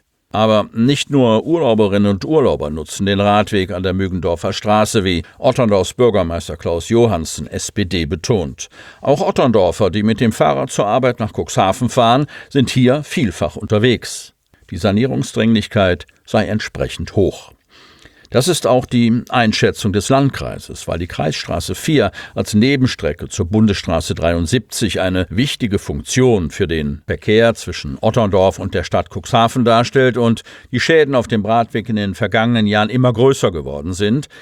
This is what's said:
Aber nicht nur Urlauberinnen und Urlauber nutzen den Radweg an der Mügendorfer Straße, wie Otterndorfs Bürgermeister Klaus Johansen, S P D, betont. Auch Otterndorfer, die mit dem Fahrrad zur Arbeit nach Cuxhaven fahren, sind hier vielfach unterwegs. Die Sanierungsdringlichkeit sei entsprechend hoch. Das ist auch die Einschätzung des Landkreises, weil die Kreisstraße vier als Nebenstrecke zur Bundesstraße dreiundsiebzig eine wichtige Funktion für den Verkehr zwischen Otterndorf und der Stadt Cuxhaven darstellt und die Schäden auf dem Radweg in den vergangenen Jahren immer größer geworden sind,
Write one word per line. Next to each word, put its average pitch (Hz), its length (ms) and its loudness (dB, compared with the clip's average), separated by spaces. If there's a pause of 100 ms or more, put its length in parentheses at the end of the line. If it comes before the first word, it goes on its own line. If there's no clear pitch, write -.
(340)
Aber 107 380 2
nicht 127 380 0
nur 120 340 4
Urlauberinnen 107 640 2
und 95 140 -2
Urlauber 85 460 0
nutzen 78 340 -8
den 98 160 0
Radweg 101 500 0
an 90 120 -8
der 92 100 -2
Mügendorfer 90 600 -2
Straße, 107 500 0
wie 90 200 0 (140)
Otterndorfs 110 540 2
Bürgermeister 87 640 0
Klaus 85 320 -4
Johansen, 110 600 0
S - 220 -8
P 101 140 -2
D, 85 220 -4
betont. 80 640 -4 (320)
Auch 143 180 2
Otterndorfer, 107 680 2
die 104 120 -2
mit 110 180 0
dem 117 120 2
Fahrrad 139 380 0
zur - 160 -2
Arbeit 123 340 0
nach 107 140 -6
Cuxhaven 98 560 0
fahren, 123 340 4 (240)
sind 139 220 2
hier 131 340 2
vielfach 98 520 -2
unterwegs. - 760 -2 (380)
Die 90 80 -10
Sanierungsdringlichkeit 110 1300 0 (180)
sei 110 220 -2
entsprechend - 680 -6
hoch. - 380 0 (800)
Das 120 180 0
ist 165 180 0
auch 127 200 2
die 117 420 2
Einschätzung 110 640 0
des 98 160 0
Landkreises, 135 800 -2
weil - 100 -4
die 85 80 -6
Kreisstraße - 680 -6
vier 131 380 0 (220)
als 104 200 -2
Nebenstrecke 120 720 0
zur - 160 -4
Bundesstraße 95 720 0
dreiundsiebzig 87 840 -2
eine 92 280 -2
wichtige 104 500 -2
Funktion 101 720 0
für - 160 -4
den 76 400 -4
Verkehr 110 480 2
zwischen - 460 -10
Otterndorf 98 580 2
und 95 140 -8
der 87 120 -2
Stadt - 300 -4
Cuxhaven 117 520 0
darstellt 120 500 2
und 117 280 0 (260)
die 123 100 -4
Schäden 151 340 4
auf 120 140 2
dem 107 160 0
Radweg 113 460 -2
in 107 60 -2
den 101 180 -2
vergangenen 113 520 2
Jahren 107 220 2
immer 123 240 2
größer 127 380 2
geworden 73 420 -6
sind, 104 380 -2 (120)